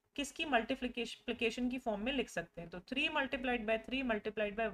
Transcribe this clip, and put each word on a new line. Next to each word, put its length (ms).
किसकी 300
multiplication 1200
की 80
form 220
में 120
लिख 180
सकते 300
हैं। 100
तो 120
three 280
multiplied 560
by 140
three 240
multiplied 520
by 180